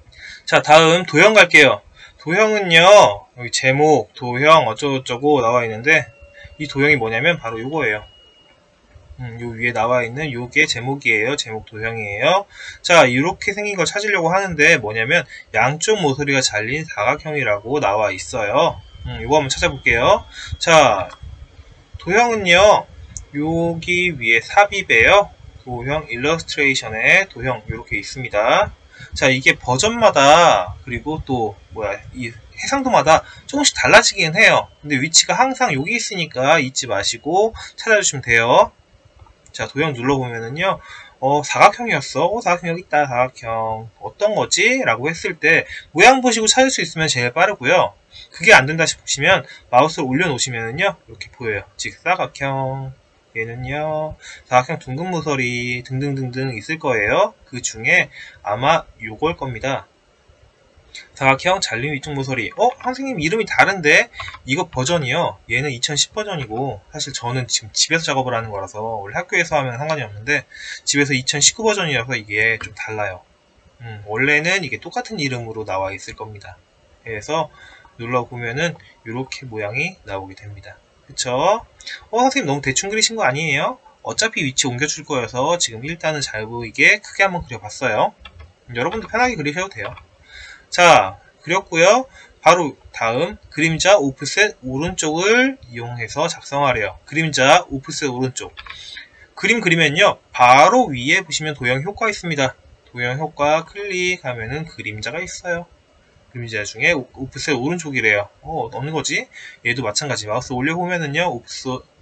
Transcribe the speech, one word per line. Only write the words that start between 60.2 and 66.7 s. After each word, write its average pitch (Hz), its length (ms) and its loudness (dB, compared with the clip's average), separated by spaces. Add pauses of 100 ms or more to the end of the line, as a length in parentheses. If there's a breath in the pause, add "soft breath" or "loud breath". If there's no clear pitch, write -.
사각형 139 480 0
잘림 123 320 -4
위쪽 143 200 -10
모서리. 131 440 -6
어? 220 120 2 (140)
선생님 254 360 -6
이름이 190 260 -2
다른데? 170 640 2 (360 loud breath)
이거 165 240 -4
버전이요. 135 720 -2 (100)
얘는 131 220 -2
이천십 131 420 -4
버전이고 135 680 -6 (100)